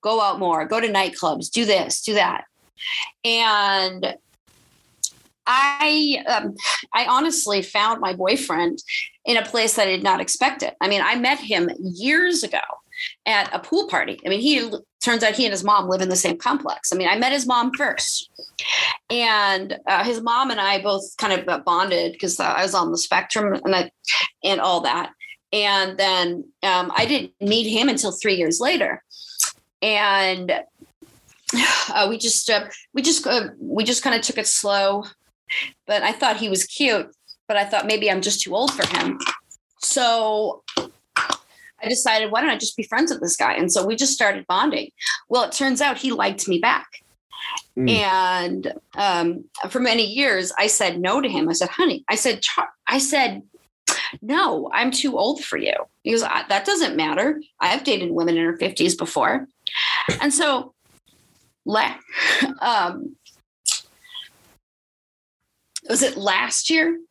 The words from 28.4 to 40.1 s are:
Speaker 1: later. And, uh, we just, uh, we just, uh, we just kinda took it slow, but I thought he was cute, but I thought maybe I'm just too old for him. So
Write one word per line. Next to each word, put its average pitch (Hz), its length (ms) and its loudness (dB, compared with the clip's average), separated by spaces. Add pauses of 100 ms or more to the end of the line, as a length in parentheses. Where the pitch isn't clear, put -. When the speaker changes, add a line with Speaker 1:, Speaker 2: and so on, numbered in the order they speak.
Speaker 1:
later. 262 420 0 (800)
And, 196 800 0 (1300)
uh, 202 160 4
we 226 80 -2
just, - 320 0
uh, 208 200 0 (260)
we 277 80 0
just, 311 240 2
uh, 240 220 0 (100)
we - 260 -2
just 240 180 0
kinda 226 180 0
took - 180 -2
it 208 80 -2
slow, 202 580 2 (840)
but 208 160 0
I 208 100 2
thought 226 260 0
he 214 100 -4
was 185 160 0
cute, - 500 0 (340)
but 208 100 2
I 202 60 2
thought 202 220 -2
maybe 208 240 2
I'm 190 120 0
just 202 180 -2
too 180 160 -4
old 262 160 0
for - 140 0
him. - 340 -2 (600)
So 220 800 0 (1200)